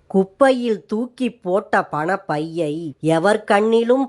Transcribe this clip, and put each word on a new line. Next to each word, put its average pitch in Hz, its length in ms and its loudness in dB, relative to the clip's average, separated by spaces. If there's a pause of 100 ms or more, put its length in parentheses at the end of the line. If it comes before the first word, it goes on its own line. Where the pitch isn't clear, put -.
(100)
குப்பையில் 233 760 0
தூக்கி 247 480 -6
போட்ட 196 400 -2 (180)
பணப்பையை 160 800 -4 (280)
எவர் 165 440 2
கண்ணிலும் 226 640 2